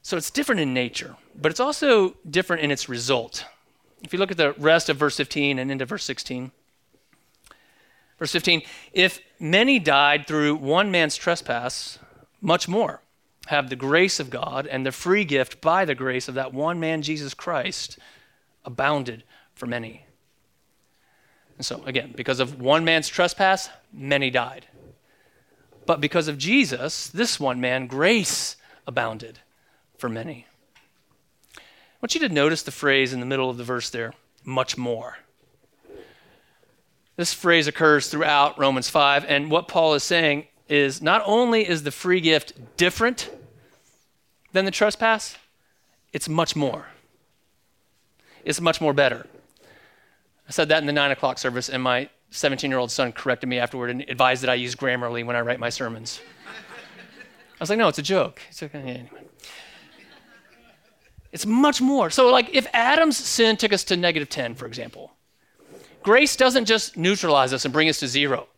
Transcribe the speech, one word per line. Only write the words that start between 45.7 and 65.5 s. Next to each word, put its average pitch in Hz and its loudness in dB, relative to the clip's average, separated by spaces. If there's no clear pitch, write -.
it's - -6
much 156 0
more. 143 -4
It's 156 -4
much 165 0
more 151 2
better. 127 0
I 143 -14
said 156 0
that 156 6
in 147 -2
the 143 0
nine 143 2
o'clock 131 -2
service, 123 -4
and 127 -4
my 127 0
seventeen-year-old 131 -2
son 123 -2
corrected 127 -4
me 123 -2
afterward 120 -4
and 123 -6
advised 127 2
that 127 0
I 123 4
use 123 -4
Grammarly 123 -4
when 120 -4
I 120 0
write 120 -2
my 117 -4
sermons. 117 -10
I - -20
was 165 -6
like, 220 2
"No, 214 4
it's 156 0
a 151 -6
joke." 165 -2
It's - -16
okay. 151 -14
Yeah, 127 -10
anyway. 120 -16
It's 165 -10
much 254 4
more. 262 4
So, 247 6
like, 254 6
if 262 2
Adam's 277 4
sin 220 2
took 208 2
us 190 0
to 180 0
negative 165 0
ten, 123 -4
for 131 -14
example, 120 -14